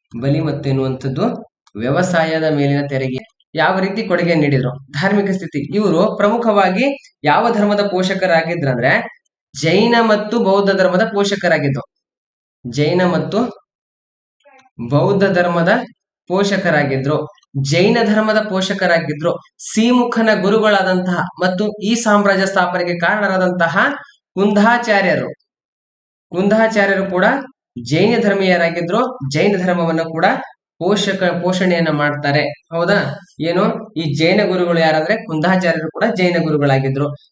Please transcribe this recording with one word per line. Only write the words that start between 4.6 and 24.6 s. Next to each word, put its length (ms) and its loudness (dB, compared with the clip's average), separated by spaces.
ಧಾರ್ಮಿಕ 380 0
ಸ್ಥಿತಿ. 460 -6
ಇವರು 400 2
ಪ್ರಮುಖವಾಗಿ 1080 0
ಯಾವ 300 2
ಧರ್ಮದ 340 2
ಪೋಷಕರಾಗಿದ್ರಂದ್ರೆ 1300 0
ಜೈನ 400 2
ಮತ್ತು 380 0
ಬೌದ್ಧ 380 2
ಧರ್ಮದ 260 2
ಪೋಷಕರಾಗಿದ್ರು, 800 -2
ಜೈನ 340 0
ಮತ್ತು 400 -2
ಬೌದ್ಧ 360 2
ಧರ್ಮದ 520 2
ಪೋಷಕರಾಗಿದ್ರು. 1120 -2
ಜೈನ 360 4
ಧರ್ಮದ 440 2
ಪೋಷಕರಾಗಿದ್ರು. 880 -2
ಸಿಮುಖನ 680 0
ಗುರುಗಳಾದಂತಹ 800 2
ಮತ್ತು 420 -2
ಈ 120 0
ಸಾಮ್ರಾಜ್ಯ 500 2
ಸ್ಥಾಪನೆಗೆ 540 -2
ಕಾರಣರಾದಂತಹ 880 0
ಕುಂದಾಚಾರ್ಯರು, 1000 2